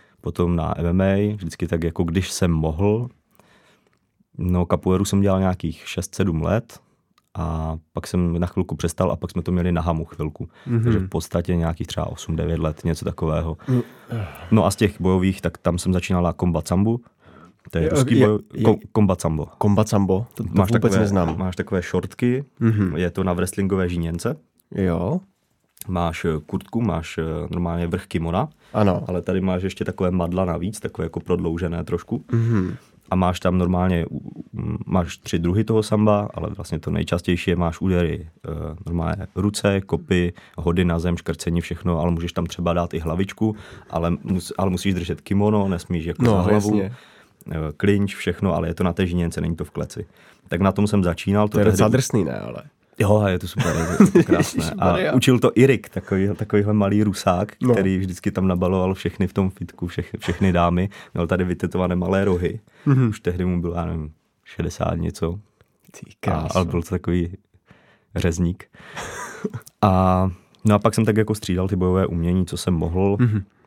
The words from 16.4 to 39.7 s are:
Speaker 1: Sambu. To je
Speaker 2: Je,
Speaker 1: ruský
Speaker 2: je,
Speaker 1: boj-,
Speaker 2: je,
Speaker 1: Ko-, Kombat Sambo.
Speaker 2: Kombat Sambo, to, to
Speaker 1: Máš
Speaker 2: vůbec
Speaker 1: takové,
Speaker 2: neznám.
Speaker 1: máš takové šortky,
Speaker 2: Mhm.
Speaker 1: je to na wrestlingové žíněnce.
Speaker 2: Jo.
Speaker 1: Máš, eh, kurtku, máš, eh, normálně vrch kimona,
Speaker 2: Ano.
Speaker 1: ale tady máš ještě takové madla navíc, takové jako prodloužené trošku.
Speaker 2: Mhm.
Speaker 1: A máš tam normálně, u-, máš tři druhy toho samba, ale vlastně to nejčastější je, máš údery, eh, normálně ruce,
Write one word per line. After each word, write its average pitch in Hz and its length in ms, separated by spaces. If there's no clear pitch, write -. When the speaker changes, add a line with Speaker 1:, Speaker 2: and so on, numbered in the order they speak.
Speaker 1:
Sambu. 107 320
To 165 80
je 160 60
Speaker 2:
Je, 156 60
Speaker 1:
ruský 120 280
Speaker 2:
je, 113 80
Speaker 1:
boj-, 107 120
Speaker 2:
je, 107 100
Speaker 1:
Ko-, - 140
Kombat 98 280
Sambo. 78 260
Speaker 2:
Kombat 104 300
Sambo, 98 460
to, - 100
to 90 100
Speaker 1:
Máš 98 140
Speaker 2:
vůbec 113 140
Speaker 1:
takové, 101 160
Speaker 2:
neznám. 92 400
Speaker 1:
máš 90 180
takové 92 260
šortky, 123 640
Speaker 2:
Mhm. 104 360
Speaker 1:
je 87 140
to 92 140
na 92 80
wrestlingové 92 560
žíněnce. 85 480
Speaker 2:
Jo. 92 460
Speaker 1:
Máš, 85 360
eh, 87 40
kurtku, - 360
máš, 85 360
eh, 82 40
normálně 85 360
vrch 85 200
kimona, 87 420
Speaker 2:
Ano. 101 340
Speaker 1:
ale 90 140
tady 92 180
máš 92 220
ještě 95 220
takové 92 260
madla 90 340
navíc, 87 360
takové 90 260
jako 80 140
prodloužené 85 640
trošku. - 480
Speaker 2:
Mhm. 113 420
Speaker 1:
A 90 60
máš 90 240
tam 90 180
normálně, 90 520
u-, - 100
máš 87 300
tři - 220
druhy 90 260
toho 110 180
samba, 104 520
ale 78 160
vlastně - 280
to 85 120
nejčastější 85 600
je, 85 60
máš 85 240
údery, 85 480
eh, - 0
normálně 85 480
ruce, 98 460